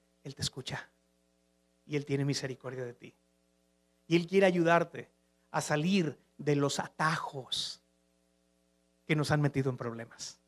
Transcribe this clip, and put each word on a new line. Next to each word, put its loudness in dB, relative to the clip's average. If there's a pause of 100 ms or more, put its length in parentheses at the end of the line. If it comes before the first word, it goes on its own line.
(240)
Él -12
te -10
escucha -8 (960)
y -6
Él -2
tiene 0
misericordia -4
de -10
ti. -20 (960)
Y 4
Él 4
quiere 6
ayudarte 2 (420)
a -2
salir 0 (200)
de 0
los 0
atajos -4 (1200)
que 2
nos 2
han 4
metido 0
en -4
problemas. -10